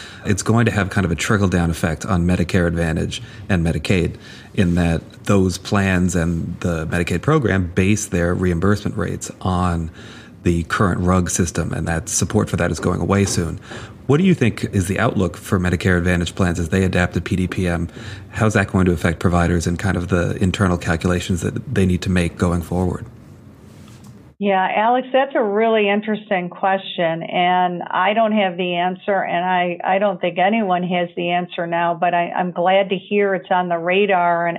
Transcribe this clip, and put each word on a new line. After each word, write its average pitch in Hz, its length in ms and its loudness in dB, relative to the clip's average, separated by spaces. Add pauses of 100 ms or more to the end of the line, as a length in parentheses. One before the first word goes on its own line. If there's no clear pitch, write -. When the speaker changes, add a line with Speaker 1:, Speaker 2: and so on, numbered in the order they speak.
(240)
Speaker 1:
it's - 180 -2
going 117 240 4
to 107 60 2
have 95 180 0
kind 98 140 0
of 82 80 0
a 80 40 -2
trickle-down 92 540 2
effect 80 340 -4
on 87 200 0
Medicare 87 420 2
Advantage 82 560 -2 (260)
and 87 160 2
Medicaid, 82 520 0 (420)
in 87 160 2
that 85 260 2 (240)
those 95 320 2
plans 92 600 0
and 85 440 -2
the 82 260 -2
Medicaid 87 360 -2
program 95 520 2
base 98 340 2
their 87 260 0
reimbursement 92 600 0
rates 92 340 -6 (100)
on 87 500 0 (520)
the 85 220 2
current 95 360 0
rug 90 300 2
system, 82 420 -2
and 80 140 -4
that 82 220 -4
support - 420 0
for 92 60 -2
that 85 140 0
is 85 100 -4
going 92 200 0
away 98 240 2
soon. 85 340 -4 (480)
What 139 120 4
do 185 60 2
you 185 100 6
think 113 380 0
is 95 160 0
the 101 100 -2
outlook 95 380 0
for - 240 -2
Medicare 90 380 2
Advantage 87 360 0
plans 87 240 0
as 82 120 -2
they 95 140 2
adapt 90 300 0
to 92 60 0
P - 160 -2
D 90 100 0
P 90 220 -2
M? 85 200 -2 (420)
How's 110 240 2
that 98 180 4
going 92 140 4
to 90 60 4
affect 85 280 -2
providers 85 460 2
and 87 120 -2
kind 92 180 -2
of 87 120 -4
the 92 340 0
internal 90 360 2
calculations 87 640 0
that - 320 -4
they 95 120 4
need 90 160 0
to - 80 -2
make 87 260 0
going 87 260 0
forward? 90 420 -2 (1400)
Speaker 2:
Yeah, 190 320 2
Alex, 247 400 2
that's 269 220 2
a 294 80 2
really 214 480 2
interesting 208 580 -2
question, 175 760 -2
and 180 580 0
I 190 320 0
don't 220 160 2
have 196 260 0
the 180 200 -2
answer, 185 440 -2
and 175 240 -2
I, 180 520 0
I - 20 2
don't 196 220 0
think 175 180 -2
anyone 185 460 2
has 175 320 0
the 175 140 -2
answer 175 360 -2
now, 170 340 0
but 175 140 0
I, 170 160 0
I'm 180 220 -2
glad 190 380 2
to 196 60 -2
hear 202 380 0
it's 180 160 -4
on 180 180 0
the 170 100 -2
radar 175 680 2
and, 170 120 -2